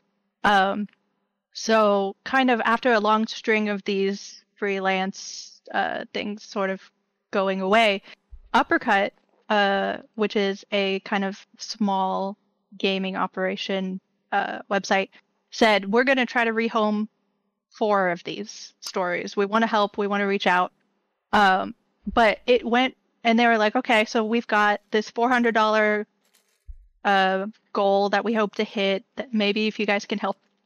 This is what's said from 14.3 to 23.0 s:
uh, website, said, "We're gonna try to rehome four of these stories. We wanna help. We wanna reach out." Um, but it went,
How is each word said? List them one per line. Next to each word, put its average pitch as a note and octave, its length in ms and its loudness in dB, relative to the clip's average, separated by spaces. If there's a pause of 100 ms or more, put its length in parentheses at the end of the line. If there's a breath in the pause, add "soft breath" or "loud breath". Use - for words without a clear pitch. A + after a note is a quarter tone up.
uh, G3+ 260 -4 (120)
website, G3 380 0 (420 soft breath)
said, G3+ 420 2
"We're A#3+ 120 2
gonna C4 220 2
try A#3+ 180 -2
to A3+ 80 0
rehome G#3+ 560 -2 (640)
four G3+ 400 0
of F3 140 -6
these - 560 -12
stories. F3+ 560 -6
We G3+ 100 2
wanna A3 200 2
help. G#3 320 0
We G#3 100 -2
wanna G3+ 180 0
reach G3 200 -2
out." F3+ 260 2 (600)
Um, G3 420 4 (380)
but A3 340 4
it B3 200 4
went, B3 300 0 (280)